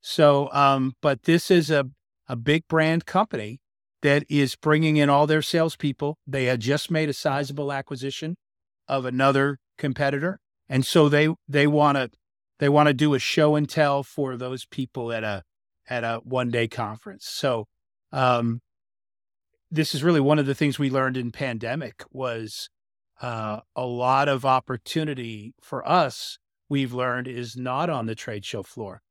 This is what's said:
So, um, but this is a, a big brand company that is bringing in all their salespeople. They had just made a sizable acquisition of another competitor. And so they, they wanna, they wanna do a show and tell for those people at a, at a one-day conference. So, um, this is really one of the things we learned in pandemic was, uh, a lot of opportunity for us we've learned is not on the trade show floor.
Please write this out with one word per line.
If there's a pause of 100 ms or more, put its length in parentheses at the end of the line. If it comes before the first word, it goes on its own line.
So,
um,
but
this
is
a, (420)
a
big
brand
company (420)
that
is
bringing
in
all
their
salespeople.
They
had
just
made
a
sizable
acquisition (520)
of
another (200)
competitor. (280)
And
so
they, (200)
they
wanna, (480)
they
wanna
do
a
show
and
tell
for
those
people
at
a, (460)
at
a
one-day
conference.
So, (440)
um, (1120)
this
is
really
one
of
the
things
we
learned
in
pandemic
was, (540)
uh, (140)
a
lot
of
opportunity
for
us (300)
we've
learned
is
not
on
the
trade
show
floor. (100)